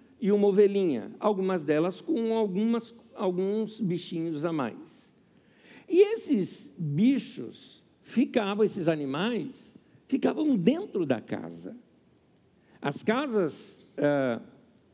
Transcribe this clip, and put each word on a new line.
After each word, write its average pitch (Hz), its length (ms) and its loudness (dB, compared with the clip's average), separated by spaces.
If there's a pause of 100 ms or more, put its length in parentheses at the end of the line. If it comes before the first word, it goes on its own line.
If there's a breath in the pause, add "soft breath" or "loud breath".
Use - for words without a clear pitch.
(220 loud breath)
e 196 100 2
uma 202 160 4
ovelhinha, 190 720 4
algumas 190 460 0
delas 160 340 0
com 226 380 -2
algumas, 220 560 0 (220)
alguns 202 640 -2
bichinhos 165 680 -4
a 170 80 -2
mais. 131 240 -4 (1120 loud breath)
E 403 240 6
esses 226 640 -2
bichos 170 1040 -2 (220)
ficavam, 214 600 0
esses 175 240 0
animais, 160 600 -2 (640 soft breath)
ficavam 269 420 2
dentro 220 520 0
da 123 120 0
casa. 85 560 -10 (1040 soft breath)
As 143 220 -6
casas, 220 840 -2 (140)
eh, 139 420 2 (540)